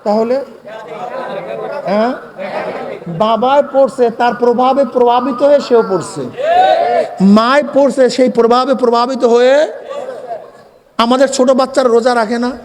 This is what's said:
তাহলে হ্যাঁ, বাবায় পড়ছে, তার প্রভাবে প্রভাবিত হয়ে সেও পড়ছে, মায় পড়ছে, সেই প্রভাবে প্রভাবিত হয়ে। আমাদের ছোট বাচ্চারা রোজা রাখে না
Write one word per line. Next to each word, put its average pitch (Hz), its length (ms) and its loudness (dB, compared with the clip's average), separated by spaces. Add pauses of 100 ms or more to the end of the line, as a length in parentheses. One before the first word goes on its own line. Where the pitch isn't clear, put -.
তাহলে 233 420 0 (1400)
হ্যাঁ, 220 280 0 (920)
বাবায় 226 640 0
পড়ছে, 254 380 2
তার 240 260 -2
প্রভাবে 247 500 2
প্রভাবিত 247 580 0
হয়ে 285 180 4
সেও 233 280 2
পড়ছে, 160 320 -4 (1000)
মায় 226 420 4 (100)
পড়ছে, 269 360 2
সেই 254 200 2
প্রভাবে 240 460 2
প্রভাবিত 240 480 0
হয়ে। 254 480 4 (1300)
আমাদের 254 300 2
ছোট 262 240 0
বাচ্চারা 262 380 0
রোজা 233 260 2
রাখে 233 220 -2
না 247 140 -4 (140)